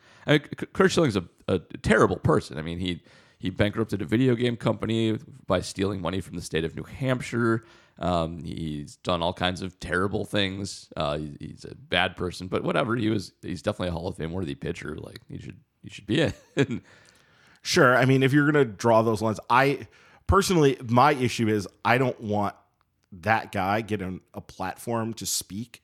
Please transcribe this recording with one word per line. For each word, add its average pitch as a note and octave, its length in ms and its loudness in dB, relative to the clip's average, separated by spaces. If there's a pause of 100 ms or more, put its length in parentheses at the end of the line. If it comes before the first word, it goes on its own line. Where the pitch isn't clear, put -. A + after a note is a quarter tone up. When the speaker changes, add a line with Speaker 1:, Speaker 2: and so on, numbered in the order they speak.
(260)
Speaker 1:
I - 80 0
mean, D3+ 80 4 (160)
K-, - 160 -8
Curt F#3+ 180 2
Schilling's C#3 260 2
a, F2 80 0 (240)
a F#2+ 100 2
terrible A#2+ 580 2
person. C3 400 0
I D2+ 40 -6
mean, E2+ 180 -8
he, F2+ 240 -4 (340)
he - 120 -6
bankrupted G#2 520 -2
a G2+ 40 -4
video B2 300 2
game A#2+ 200 -2
company A2 640 -2 (260)
by F#2 160 2
stealing F#2+ 400 -4
money F2+ 200 -4
from - 160 -14
the E2 40 -8
state D#2+ 220 -2
of D#2+ 120 -6
New D#2 80 -10
Hampshire. A#2+ 840 -2 (340)
Um, E2+ 440 -2
he's D2+ 540 -8
done F2 260 -2
all F2 100 0
kinds F#2 300 -4
of F#2 160 -12
terrible F#2 440 -2
things. G2 720 -4
Uh, D2 220 -2
he, D2+ 220 -8
he's - 280 -14
a - 60 -14
bad F2+ 420 -2
person, F2+ 320 -8
but B2 160 -2
whatever. D3 320 0
He A2 140 0
was, G#2+ 320 -4
he's - 220 -10
definitely G2+ 240 -4
a F2 60 -2
Hall E2 140 -6
of F#2+ 100 -6
Fame D#2+ 160 -6
worthy F2 200 -6
pitcher. - 440 -8
Like, - 300 -14
he - 120 -14
should, - 180 -16 (240)
he - 80 -18
should - 160 -20
be B2+ 260 0 (240)
in. - 320 0
<laughs> - 40 -20 (720)
Speaker 2:
Sure. B2+ 340 6
I B2 80 6
mean, C3 180 4
if C3+ 100 4
you're D3 160 6
gonna D3 160 4
draw A2+ 360 4
those A2 200 2
lines, A2 180 0 (100)
I C3+ 380 4 (400)
personally, F3 500 4 (100)
my B2 260 6
issue B2 340 0
is G#2 200 0 (160)
I A2+ 140 6
don't C3 240 0
want G#2 340 -2 (560)
that G#2 400 0
guy G2+ 300 0
getting F#2+ 400 -6 (120)
a G2+ 80 -12
platform A2+ 760 -6
to F#2+ 100 -10
speak - 580 -8